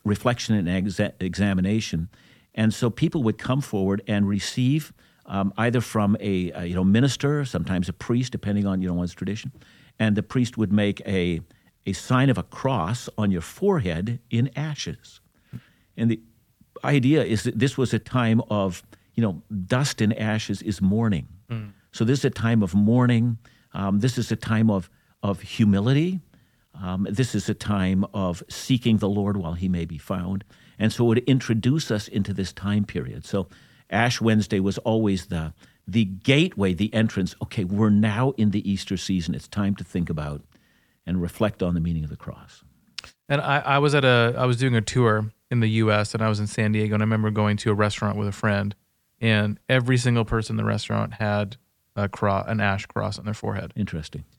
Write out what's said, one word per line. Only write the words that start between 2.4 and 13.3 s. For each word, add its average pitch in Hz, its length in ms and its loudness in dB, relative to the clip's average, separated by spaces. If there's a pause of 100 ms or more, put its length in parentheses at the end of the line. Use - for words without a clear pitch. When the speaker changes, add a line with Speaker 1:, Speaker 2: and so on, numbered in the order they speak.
Speaker 1:
And 110 200 2
so 123 160 0
people 151 340 0
would 107 140 0
come 135 240 -2
forward 98 460 0
and 101 200 2
receive, 127 640 0 (340)
um, 98 320 -2
either 120 240 2
from 104 380 0
a, 95 320 -2
a, 87 140 -8
you 87 100 -4
know, 92 80 0
minister, 135 600 2
sometimes 90 420 -2
a 90 60 -4
priest, 123 400 -2
depending 101 340 -2
on, 92 140 0
you 92 80 -2
know, 90 60 -2
one's 87 180 -2
tradition, 98 380 -8 (480)
and 110 180 2
the 104 60 0
priest 123 340 -2
would 104 160 0
make 104 340 2
a, 90 320 0 (460)
a 98 80 -2
sign 127 360 2
of 104 80 2
a 85 60 -4
cross 120 760 -4
on 104 140 0